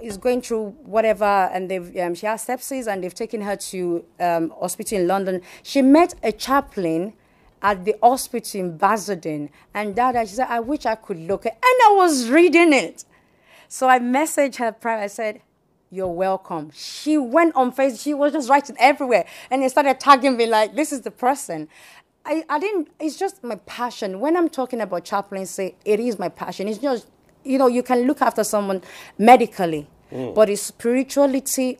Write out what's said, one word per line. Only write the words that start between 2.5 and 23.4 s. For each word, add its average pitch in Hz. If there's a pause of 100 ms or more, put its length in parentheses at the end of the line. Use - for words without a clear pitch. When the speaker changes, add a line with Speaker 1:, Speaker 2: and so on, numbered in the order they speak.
Speaker 1:
and 190
they've 175
taken 220
her 202
to, 175 (160)
um, 170
hospital 196
in 175
London." 185 (200)
She -
met 302
a 220
chaplain 208 (500)
at 190
the 208
hospital 240
in 175
Basildon, 170 (240)
and 208
that, 240
she 185
said, 254
"I 233
wish 233
I 226
could 196
look." 190
And 226
I 494
was 311
reading 330
it. 202 (640)
So -
I 254
messaged 269
her 233
private. 226
I -
said, 214 (480)
"You're 185 (180)
welcome." 185
She -
went 302
on 254
Facebook. 269
She 294
was 285
just 269
writing 277
everywhere, 247 (240)
and 269
they 262
started 269
tagging 262
me 233
like, 220
"This 302
is 262
the 208
person." 190 (580)
I, 311
I 294
didn't, 381 (100)
it's 302
just 392